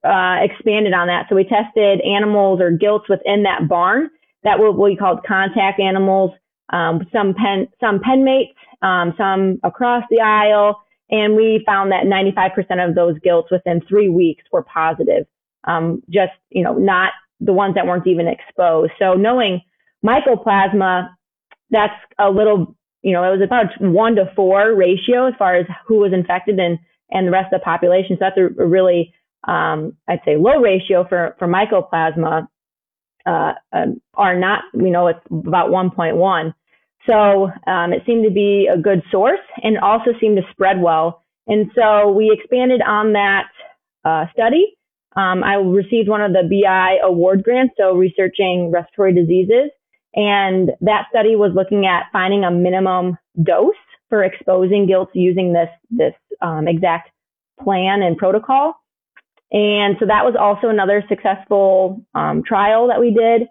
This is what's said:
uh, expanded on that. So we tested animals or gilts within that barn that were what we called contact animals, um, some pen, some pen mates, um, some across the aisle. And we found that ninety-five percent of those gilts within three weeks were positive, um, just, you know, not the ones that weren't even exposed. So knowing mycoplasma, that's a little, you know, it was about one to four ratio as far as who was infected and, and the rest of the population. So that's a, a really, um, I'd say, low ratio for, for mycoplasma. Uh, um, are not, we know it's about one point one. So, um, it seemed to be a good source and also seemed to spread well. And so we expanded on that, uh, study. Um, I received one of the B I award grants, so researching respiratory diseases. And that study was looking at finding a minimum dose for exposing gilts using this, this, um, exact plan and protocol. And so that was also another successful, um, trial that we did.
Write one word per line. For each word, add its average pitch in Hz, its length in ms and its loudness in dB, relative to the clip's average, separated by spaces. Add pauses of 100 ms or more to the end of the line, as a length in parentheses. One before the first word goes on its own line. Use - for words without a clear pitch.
uh, 185 360 0
expanded 208 520 -2
on 175 160 0
that. 175 200 -4
So 208 60 -2
we 190 100 2
tested 208 580 0
animals 202 580 0
or 175 100 2
gilts 208 380 0
within 202 340 0
that 180 260 -2
barn 190 420 0 (340)
that 202 140 2
were 214 120 4
what 196 200 2
we 185 60 -4
called 190 300 -2
contact 196 540 -2
animals, 190 500 0 (400)
um, 165 420 -4
some 202 220 0
pen, 196 340 -4 (120)
some 202 200 -2
pen 262 240 2
mates, 269 340 -2 (240)
um, 175 340 -2
some 190 480 -2
across 240 460 -2
the 226 100 2
aisle. 208 600 2 (300)
And 214 260 0
we 220 300 2
found 196 260 0
that 185 140 0
ninety-five 196 480 0
percent 180 260 -4
of 175 140 -2
those 170 240 0
gilts 170 320 0
within 175 360 -2
three 208 220 2
weeks 170 420 0
were 175 120 -2
positive, - 640 -2 (380)
um, 165 440 -4
just, 190 240 0 (160)
you 180 160 -2
know, - 100 -2
not 185 380 0 (260)
the - 140 -2
ones 190 220 0
that 180 120 -2
weren't 180 200 -2
even 170 200 0
exposed. 165 720 -2
So 190 140 0
knowing 202 480 0 (440)
mycoplasma, 196 1080 0 (600)
that's 214 240 0 (240)
a 202 120 2
little, 208 440 2 (280)
you 190 100 -2
know, 175 120 0
it 190 140 0
was 196 60 2
about 214 360 -2
one 202 340 2
to 196 200 0
four 202 400 2
ratio 196 520 2
as 247 120 -2
far 185 160 0
as 180 120 0 (200)
who 220 120 2
was 202 160 2
infected 185 440 -2
and, 175 200 -2 (320)
and 185 160 -2
the 180 40 0
rest 185 220 0
of 180 80 -2
the - 40 -16
population. 180 520 0
So - 40 -6
that's 190 180 -2
a, 185 80 2 (160)
a 180 40 0
really, 175 460 2 (340)
um, 160 480 -4 (140)
I'd 175 160 -4
say, 151 120 0
low 247 240 4
ratio 190 460 2
for, 175 320 -4
for 185 80 -6
mycoplasma. 165 1000 -2 (760)
Uh, 160 280 -2 (200)
um, - 280 -4 (140)
are 185 220 0
not, 185 280 -2 (100)
we 190 160 0
know 175 160 0
it's 170 140 -2 (100)
about 165 400 -2
one 185 200 0
point 160 260 -4
one. 165 380 -2 (520)
So, 202 440 2 (160)
um, 175 260 -2
it - 140 -4
seemed 233 180 0
to 220 60 2
be 202 420 0
a 180 40 0
good 175 340 0
source 240 300 0 (220)
and 220 160 -2
also 226 320 0 (100)
seemed 214 160 2
to 185 60 0 (100)
spread 190 280 0
well. 165 420 0 (260)
And 208 260 -2
so 208 380 2
we 214 200 2
expanded 254 480 0
on 214 320 0
that, 202 360 0 (560)
uh, 160 280 -2
study. 339 440 0 (400)
Um, 185 260 -2
I 196 120 -2
received 202 540 0
one 208 120 0
of 208 120 -2
the 180 160 2
B 196 200 2
I 185 340 2
award 185 400 2
grants, 247 340 0
so 190 180 2
researching 180 800 0
respiratory 180 420 0
diseases. 185 560 2 (440)
And 196 560 0 (100)
that 214 300 0
study 220 240 2
was 202 200 2
looking 190 320 0
at 180 260 -2
finding 196 320 -2
a 175 60 0
minimum 180 680 -2 (220)
dose 196 340 2 (340)
for 214 140 0
exposing 190 640 0
gilts 185 260 0
using 180 380 0
this, 170 180 0 (200)
this, 233 240 -2 (260)
um, 160 280 -4
exact 170 420 -2 (520)
plan 196 400 -2
and 170 140 0
protocol. 240 580 0 (760)
And 208 480 0
so 220 80 -2
that 214 180 2
was 240 140 0
also 202 300 0
another 202 400 0
successful, 196 1080 0
um, 151 280 -2
trial 220 460 0
that 226 120 0
we 240 120 2
did. 226 380 2